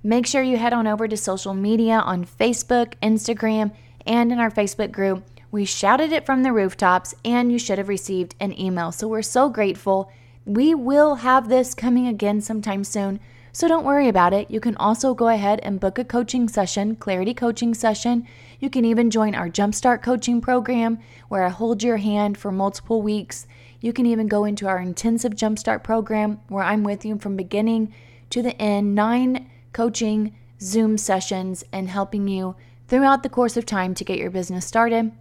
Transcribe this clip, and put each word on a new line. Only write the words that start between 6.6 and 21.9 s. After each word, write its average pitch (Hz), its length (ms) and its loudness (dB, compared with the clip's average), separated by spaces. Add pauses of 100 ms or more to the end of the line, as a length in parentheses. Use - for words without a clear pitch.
and 240 260 2
you 240 80 2
should 202 200 -2
have 196 100 -4
received 190 500 -4
an 190 180 -4
email. 180 360 -4
So 214 160 -6
we're 220 140 -2
so 262 260 2
grateful. 196 640 -2 (320)
We 269 320 2
will 285 400 4
have 247 320 2
this 247 260 2
coming 247 320 0
again 208 340 0
sometime 208 440 -4
soon, 196 340 -4 (320)
so - 160 0
don't 330 180 2
worry 277 220 2
about 185 260 4
it. 208 160 0
You 214 120 -4
can 233 160 -2
also 233 360 2
go 233 140 2
ahead 208 380 2
and 196 160 -4
book 190 180 0
a 247 60 -2
coaching 240 440 0
session, 208 460 0
Clarity 202 400 -2
Coaching 233 400 0
Session. 233 540 0 (320)
You 269 100 -2
can 247 140 2
even 233 260 4
join 214 240 2
our 175 140 -4
Jumpstart 208 540 0
Coaching 247 380 0
Program, 233 600 0 (280)
where 190 140 -2
I 180 60 2
hold 208 340 -2
your 233 140 2